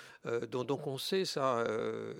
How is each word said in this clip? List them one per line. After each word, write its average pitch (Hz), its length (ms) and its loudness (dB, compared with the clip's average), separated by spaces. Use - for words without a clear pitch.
Euh, 117 220 0
donc, 123 180 0
donc 143 220 0
on 135 100 -2
sait 190 280 0
ça. 131 340 2
Euh, 113 600 0